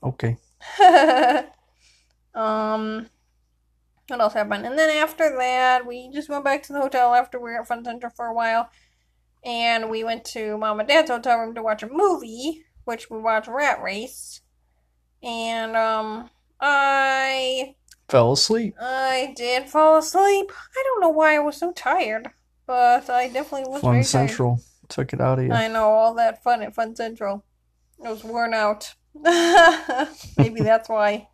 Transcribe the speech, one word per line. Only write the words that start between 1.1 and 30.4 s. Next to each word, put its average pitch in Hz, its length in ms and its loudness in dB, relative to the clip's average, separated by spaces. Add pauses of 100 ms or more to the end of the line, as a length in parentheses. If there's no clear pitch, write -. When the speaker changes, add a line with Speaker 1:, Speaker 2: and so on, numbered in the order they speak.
Speaker 2:
Um, 220 720 -4 (960)
what 247 140 -4
else 214 140 2
happened? 208 300 -4
And 254 140 -6
then 311 200 4
after 311 400 0
that, 254 480 2
we 247 260 -14
just 294 160 -10
went 285 160 -8
back 277 200 0
to - 80 -18
the 285 80 -4
hotel 254 320 2
after 247 280 0
we 233 100 -12
were 233 120 -8
at 233 40 -12
Fun 233 180 -8
Central 240 300 -10
for 240 120 -10
a 226 80 -8
while. 233 360 -2 (760)
And 233 460 -2
we 220 140 -6
went 226 220 -6
to 214 300 -8
Mom 214 220 -4
and 214 100 -2
Dad's 311 220 4
hotel 240 280 0
room 226 180 -6
to 214 80 -10
watch 214 180 -2
a 214 60 -12
movie, 285 760 -2 (220)
which 233 260 -10
we 226 80 -12
watched 220 300 -2
Rat 262 340 0
Race. 202 600 -10 (760)
And, 226 540 -8
um, 220 560 -2 (300)
I 269 1120 0 (340)
Speaker 1:
Fell 120 240 6
asleep. 214 480 0
Speaker 2:
I 262 560 -4
did 247 320 -4
fall 311 300 6
asleep. 392 540 2 (240)
I 523 80 -4
don't 523 160 -2
know 349 80 4
why 311 260 4
I 302 60 2
was 294 160 -4
so 349 160 -6
tired, 254 580 -4 (380)
but 247 420 2
I 247 200 -2
definitely 269 420 -8
was 285 80 -8
Speaker 1:
Fun 123 140 2
Speaker 2:
very 123 100 4
Speaker 1:
Central 131 540 0
Speaker 2:
tired. - 320 -16
Speaker 1:
took - 220 -6
it 135 80 -6
out 131 200 0
of 131 60 -2
you. 127 60 -2
Speaker 2:
I 226 140 0
know, 220 240 0
all 220 240 2
that 226 300 -2
fun 240 180 0
at 214 120 -12
Fun 226 200 -6
Central. 220 500 -8 (600)
I 226 80 -8
was 214 100 -12
worn 226 320 -4
out. 214 400 -2 (200)
<laughs> - 0 - (1200)
Maybe 226 240 4